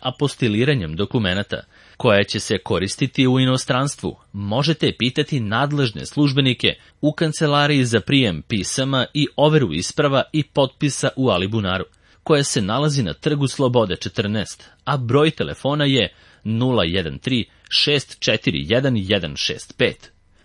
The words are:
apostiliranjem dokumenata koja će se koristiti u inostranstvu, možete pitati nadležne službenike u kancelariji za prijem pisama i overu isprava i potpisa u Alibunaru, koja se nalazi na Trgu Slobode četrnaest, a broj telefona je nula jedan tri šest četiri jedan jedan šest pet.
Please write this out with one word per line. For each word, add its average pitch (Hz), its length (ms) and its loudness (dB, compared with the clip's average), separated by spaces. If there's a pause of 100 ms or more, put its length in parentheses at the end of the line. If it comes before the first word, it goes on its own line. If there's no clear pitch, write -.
apostiliranjem 120 920 0
dokumenata 98 680 -2 (340)
koja 104 280 4
će 107 160 -6
se - 180 -2
koristiti 117 680 -2
u 127 140 4
inostranstvu, 127 760 -2 (160)
možete 107 680 0
pitati 139 420 -2
nadležne 120 680 -2
službenike 135 600 0 (320)
u 98 120 2
kancelariji 147 720 2
za 113 160 2
prijem 104 420 2
pisama 131 720 -2
i 147 120 0 (100)
overu 143 360 4
isprava 135 500 0 (100)
i 156 100 0
potpisa 139 760 -2
u 131 120 0
Alibunaru, 95 560 0 (380)
koja 143 220 2
se - 180 -2
nalazi 135 400 0
na 80 120 -4
Trgu 147 340 -2
Slobode 120 480 0
četrnaest, - 760 -6 (140)
a 143 120 -2
broj 135 340 2
telefona 139 540 -2
je 131 300 2 (300)
nula 113 400 0
jedan 82 340 -2
tri 123 260 -2 (240)
šest - 520 -2
četiri 90 480 0
jedan 127 280 2
jedan 92 400 -2
šest - 400 -8
pet. - 360 -2 (320)